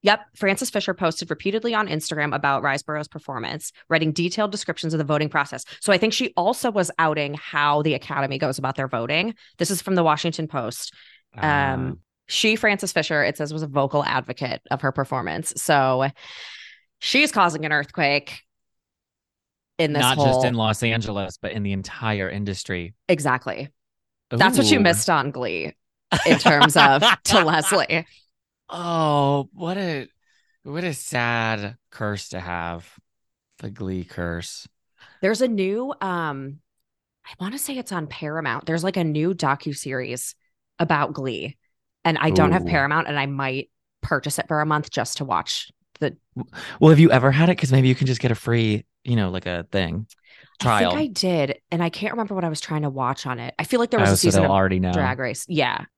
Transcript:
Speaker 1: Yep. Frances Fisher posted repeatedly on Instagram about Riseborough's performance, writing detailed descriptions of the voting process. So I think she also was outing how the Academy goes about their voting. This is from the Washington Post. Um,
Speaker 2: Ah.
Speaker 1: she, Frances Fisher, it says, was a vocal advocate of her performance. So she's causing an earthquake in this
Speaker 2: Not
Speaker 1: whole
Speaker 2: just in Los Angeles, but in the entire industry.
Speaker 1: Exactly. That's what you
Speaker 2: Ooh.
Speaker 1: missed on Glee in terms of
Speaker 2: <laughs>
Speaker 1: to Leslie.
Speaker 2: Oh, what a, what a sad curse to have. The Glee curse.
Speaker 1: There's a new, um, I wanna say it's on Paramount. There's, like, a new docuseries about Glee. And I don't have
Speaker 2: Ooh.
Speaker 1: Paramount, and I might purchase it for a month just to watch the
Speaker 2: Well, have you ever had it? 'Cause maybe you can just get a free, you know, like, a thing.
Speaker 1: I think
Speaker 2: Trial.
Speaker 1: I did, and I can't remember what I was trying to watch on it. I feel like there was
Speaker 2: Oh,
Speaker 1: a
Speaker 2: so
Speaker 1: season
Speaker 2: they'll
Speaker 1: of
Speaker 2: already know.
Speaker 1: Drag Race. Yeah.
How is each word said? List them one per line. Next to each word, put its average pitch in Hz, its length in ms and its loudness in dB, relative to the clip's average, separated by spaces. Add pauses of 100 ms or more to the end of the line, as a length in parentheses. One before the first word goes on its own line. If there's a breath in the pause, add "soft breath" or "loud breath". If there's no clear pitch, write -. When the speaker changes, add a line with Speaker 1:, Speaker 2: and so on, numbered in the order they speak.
Speaker 1:
Yep. 208 160 4 (160)
Frances 196 340 0
Fisher 196 240 -2
posted 170 360 -2
repeatedly 220 440 -2
on 214 140 0
Instagram 151 460 -2
about 143 280 0
Riseborough's 147 460 -4
performance, - 640 -10 (160 soft breath)
writing 160 240 2
detailed 180 400 -2
descriptions 165 420 -6
of 160 40 -2
the 156 60 -2
voting 147 260 0
process. 139 340 -2 (160 loud breath)
So 202 120 2
I 180 60 4
think 226 140 2
she - 240 -2
also 226 340 0
was 190 280 0
outing 151 360 0
how 147 480 0
the 151 120 2
Academy 139 440 -4
goes 135 200 -2
about 135 180 -4
their 135 100 -4
voting. 143 480 -2 (240 soft breath)
This 170 120 -2
is 180 120 -4
from 190 140 -2
the 170 80 4
Washington 156 420 0
Post. 123 460 -8 (440 loud breath)
Um, - 60 -6
Speaker 2:
Ah. 135 500 0 (360)
Speaker 1:
she, 214 260 2
Frances 208 380 0
Fisher, 156 320 0
it 139 140 0
says, 151 140 -6
was 156 100 -6
a 156 40 -6
vocal 139 380 0
advocate 127 560 -4 (100)
of 139 120 -2
her 135 100 0
performance. 123 640 -4
So 135 520 2 (920 loud breath)
she's 294 320 2
causing 165 320 2
an 151 80 -2
earthquake 143 680 -2 (1400)
in 151 140 2
this 143 100 2
Speaker 2:
Not 127 160 4
Speaker 1:
whole 143 80 4
Speaker 2:
just 131 180 4
in 123 100 0
Los 110 280 0
Angeles, 107 580 -4
but 87 120 -8
in 107 100 -6
the 98 100 -4
entire 98 560 -4
industry. 95 680 -6 (140)
Speaker 1:
Exactly. 143 640 -2 (600)
That's 190 280 4
what - 120 4
you 285 80 6
Speaker 2:
Ooh. 208 40 4
Speaker 1:
missed - 260 4
on 143 220 2
Glee 87 420 -6 (540)
in 160 120 6
terms 147 380 6
of 151 260 6 (120)
Speaker 2:
<laughs> - 100 -6
Speaker 1:
to 196 200 4
Leslie. 160 640 0 (640 soft breath)
Speaker 2:
Oh, 151 840 0
what 175 240 -8
a, 165 320 -6 (540)
what 151 220 -8
a 160 100 -4
sad 117 840 -2 (140)
curse 104 400 -6
to 92 100 -8
have. 85 500 -8 (680)
The 104 120 -12
Glee 92 340 -8
curse. 85 640 -10 (540 soft breath)
Speaker 1:
There's 214 220 0
a 254 60 2
new, 214 520 -2
um, 151 580 -6 (680)
I - 120 -20
wanna 214 200 -8
say 285 180 -8
it's 247 160 -10
on 165 140 -6
Paramount. 147 600 -6
There's, 160 160 -2
like, 190 140 -2
a 175 80 0
new 156 300 0
docuseries 135 1000 -4 (440)
about 151 340 2
Glee. 131 440 -6 (480)
And 165 140 2
I 156 120 4
don't 156 220 4
have 180 100 2
Speaker 2:
Ooh. 175 60 -4
Speaker 1:
Paramount, 151 400 0
and 147 100 -2
I 139 80 -2
might 139 440 -6 (320)
purchase - 360 -2
it - 100 -6
for 151 120 0
a 151 60 0
month 151 240 0
just - 280 -4
to 147 60 -4
watch - 460 -4 (300)
the 139 160 -2 (640 loud breath)
Speaker 2:
Well, 156 100 10
have 147 80 10
you 165 120 10
ever 131 200 6
had 160 200 4
it? - 60 2
'Cause 127 140 -2
maybe 131 180 6
you 127 60 6
can 135 120 0
just 127 140 -2
get 120 100 0
a 113 40 2
free, 113 500 0 (200)
you 120 120 0
know, 95 140 0
like, 90 160 -6
a 87 240 -6
thing. 92 360 -2 (540 soft breath)
Speaker 1:
I 113 180 4
think 90 120 4
Speaker 2:
Trial. 90 60 0
Speaker 1:
I 302 120 0
did, 175 500 0 (120)
and 170 120 -2
I 170 80 0
can't 202 240 -6
remember 214 200 -6
what 180 100 -2
I 170 40 -2
was 151 120 -6
trying 151 220 -4
to 147 80 -2
watch 135 360 -4
on 123 120 -6
it. 123 200 -10
I - 60 -4
feel 247 160 0
like 233 100 0
there 233 100 2
was 101 100 6
Speaker 2:
Oh, - 40 6
Speaker 1:
a - 20 4
Speaker 2:
so - 60 0
Speaker 1:
season 95 200 4
Speaker 2:
they'll 95 80 2
Speaker 1:
of 98 60 4
Speaker 2:
already 95 240 4
know. 90 120 0
Speaker 1:
Drag 127 260 0
Race. 123 300 -6
Yeah. 147 360 -2 (140)